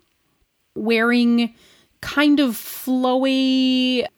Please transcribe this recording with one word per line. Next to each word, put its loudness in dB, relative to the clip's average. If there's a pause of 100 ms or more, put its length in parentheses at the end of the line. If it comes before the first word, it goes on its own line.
(760)
wearing 0 (480)
kind 2
of 0
flowy, -2 (120)